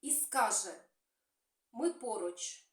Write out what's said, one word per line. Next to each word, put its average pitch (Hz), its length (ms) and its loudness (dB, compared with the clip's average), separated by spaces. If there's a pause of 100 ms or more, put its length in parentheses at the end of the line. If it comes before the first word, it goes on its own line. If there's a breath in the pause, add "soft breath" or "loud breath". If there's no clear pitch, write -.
і 285 100 -4
скаже: - 720 2 (880)
"Ми 320 200 0
поруч 196 800 -6